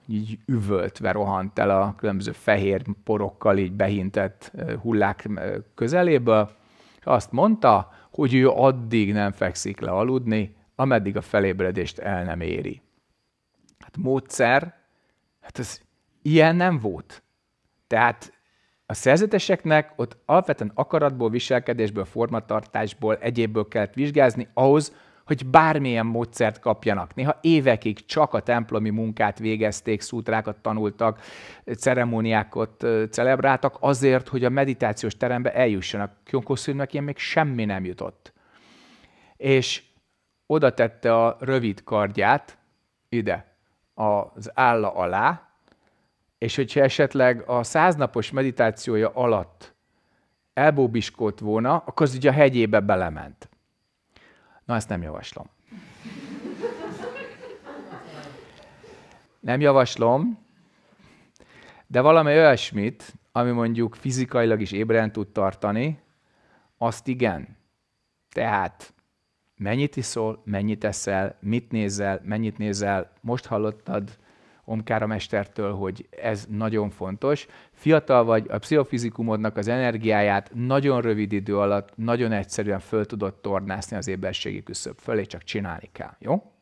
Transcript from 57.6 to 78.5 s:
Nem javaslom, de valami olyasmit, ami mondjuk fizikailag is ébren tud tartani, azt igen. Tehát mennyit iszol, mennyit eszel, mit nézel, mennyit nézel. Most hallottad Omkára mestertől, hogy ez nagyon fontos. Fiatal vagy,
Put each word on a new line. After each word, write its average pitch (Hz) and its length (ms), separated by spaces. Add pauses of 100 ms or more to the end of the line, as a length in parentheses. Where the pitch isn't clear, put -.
Nem 123 200
javaslom, 135 800 (1500)
de 123 140
valami 151 300
olyasmit, 131 840 (180)
ami 123 180
mondjuk 117 440
fizikailag 123 640
is 98 120
ébren 110 400
tud 104 160
tartani, 107 720 (800)
azt 113 300
igen. 113 480 (720)
Tehát 101 640 (640)
mennyit 123 400
iszol, 110 480
mennyit 101 400
eszel, 98 560
mit 117 300
nézel, 101 540
mennyit 107 340
nézel. 101 520 (100)
Most 120 260
hallottad 107 720 (480)
Omkára 110 400
mestertől, 104 680
hogy 98 360
ez 110 380
nagyon 107 420
fontos. 101 560 (260)
Fiatal 147 520
vagy, 113 260